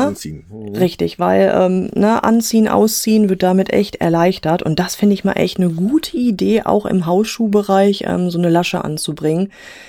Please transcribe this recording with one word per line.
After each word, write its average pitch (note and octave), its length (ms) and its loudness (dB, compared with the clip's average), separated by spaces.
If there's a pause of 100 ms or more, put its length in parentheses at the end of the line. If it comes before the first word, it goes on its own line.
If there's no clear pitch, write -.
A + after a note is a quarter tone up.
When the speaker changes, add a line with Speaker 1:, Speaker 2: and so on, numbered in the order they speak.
Speaker 1:
Anziehen. D#3 420 -10
Mhm. G#3 260 -12
Speaker 2:
Richtig, F3 440 -2
weil, F#3+ 340 2
ähm, F#3 420 2
ne, G#3+ 280 2
Anziehen, A3+ 440 2
Ausziehen G#3+ 600 2
wird F#3 140 -2
damit F#3 300 2
echt G3+ 240 0
erleichtert E3+ 640 0
und D#3 160 -2
das F3+ 160 -4
finde G3+ 180 2
ich F#3+ 100 -6
mal F#3+ 100 0
echt - 260 -2
eine F3+ 120 2
gute A#3 460 -2
Idee, G#3+ 460 0
auch G#3 220 0
im F3+ 200 0
Hausschuhbereich, G3+ 1000 0
ähm, F3+ 220 -2
so E3+ 80 -4
eine F3 120 2
Lasche F3 340 0
anzubringen, D#3 680 -4 (380)